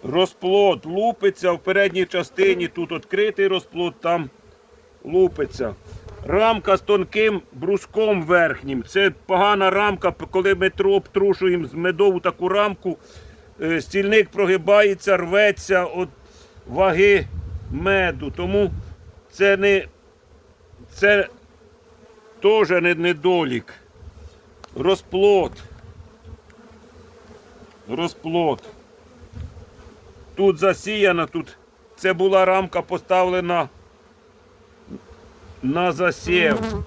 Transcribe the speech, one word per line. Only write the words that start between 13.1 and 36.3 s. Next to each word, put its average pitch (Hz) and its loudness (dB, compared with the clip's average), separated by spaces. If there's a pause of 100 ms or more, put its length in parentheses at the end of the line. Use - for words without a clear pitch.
е, 160 -2
стільник 202 0
прогибається, 190 2
рветься 190 0
від 180 -6 (580)
ваги 185 2 (440)
меду. 170 -2
Тому 190 -2 (600)
це 196 2
не, 196 2 (1040)
це 202 2 (1120)
теж 208 4
не, 175 2
недолік. 165 0 (1000)
Розплод. 185 0 (2500)
Розплод. 160 -4 (1700)
Тут 190 2
засіяна, 185 0
тут - -10 (380)
це 185 -2
була 190 4
рамка 185 0
поставлена 180 -2 (1900)
на 170 -2
засів. 170 0 (280)